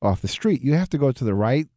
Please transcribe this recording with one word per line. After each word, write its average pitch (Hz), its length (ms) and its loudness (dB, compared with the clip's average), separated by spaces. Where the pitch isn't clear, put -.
off 98 200 2
the - 60 -6
street. 196 340 -2
You 139 120 0
have 180 160 0
to 156 80 -4
go 139 160 2
to - 100 -6
the 107 100 0
right 120 420 0